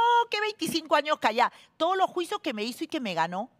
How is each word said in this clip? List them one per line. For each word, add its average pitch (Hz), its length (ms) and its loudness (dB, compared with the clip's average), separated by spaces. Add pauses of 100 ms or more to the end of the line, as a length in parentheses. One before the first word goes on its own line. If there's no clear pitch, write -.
(300)
que 427 100 -2
veinticinco 330 560 -2
años 294 220 2
callada. 226 340 2 (240)
Todos 359 200 2
los 370 140 2
juicios 359 300 -4
que 294 140 -4
me 208 100 -4
hizo 247 200 -8
y - 40 -12
que 311 120 -4
me 202 140 -4
ganó. 175 460 -2